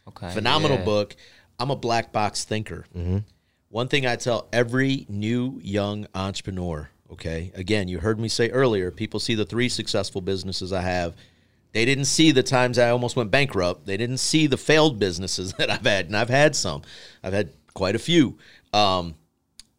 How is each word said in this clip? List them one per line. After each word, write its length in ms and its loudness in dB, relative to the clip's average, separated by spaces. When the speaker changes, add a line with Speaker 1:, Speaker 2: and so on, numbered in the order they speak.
Speaker 1:
Okay, 240 -12
Speaker 2:
Phenomenal 460 2
Speaker 1:
yeah. 60 -4
Speaker 2:
book. 300 -2
I'm 140 -2
a 60 0
black 340 -2
box 320 -2
thinker. 420 -8
Speaker 3:
Mm-hmm. 220 0
Speaker 2:
One 180 -4
thing 180 0
I 120 0
tell 340 -2
every 560 2
new 560 -4
young 500 -2
entrepreneur, 760 -6
okay, 460 -8
again, 320 0
you 120 -6
heard 200 0
me 80 -4
say 220 0
earlier, 420 2
people 300 -8
see 140 -2
the 100 0
three 240 -2
successful 500 -4
businesses 540 -6
I 80 -2
have. 340 -2
They 120 2
didn't 200 0
see 260 6
the 120 6
times 340 2
I 120 6
almost 260 0
went 160 0
bankrupt. 540 0
They 100 -4
didn't 220 -4
see 300 2
the 100 2
failed 420 4
businesses 540 -2
<laughs> 40 -10
that 120 -2
I've 160 -4
had, 220 2
and 100 -2
I've 120 2
had 260 6
some. 260 -4
I've 80 -6
had 200 -2
quite 220 -2
a 40 -2
few. 400 2
Um, 420 2